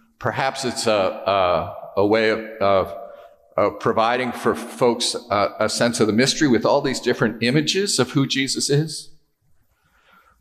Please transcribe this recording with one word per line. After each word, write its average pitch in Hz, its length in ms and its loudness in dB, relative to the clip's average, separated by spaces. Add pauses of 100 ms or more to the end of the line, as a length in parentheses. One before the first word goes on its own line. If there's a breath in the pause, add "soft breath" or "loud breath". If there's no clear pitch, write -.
(200 soft breath)
Perhaps 127 460 -2
it's 117 220 -4
a, 113 40 4 (1040)
a, 98 40 4
a 104 40 4
way 110 240 4
of, 110 100 0 (200)
of, 98 340 2 (600 loud breath)
of 101 240 0
providing 120 540 0
for 113 220 -2
folks - 600 -2 (140)
a, 101 300 2
a 107 100 0
sense 120 320 0
of 107 60 4
the 107 60 2
mystery 135 360 2
with 113 160 2
all 131 160 4
these 139 180 -2
different 120 420 -2
images 156 560 0
of 123 140 0
who 135 160 0
Jesus 135 420 -4
is. 151 420 -2 (1300 soft breath)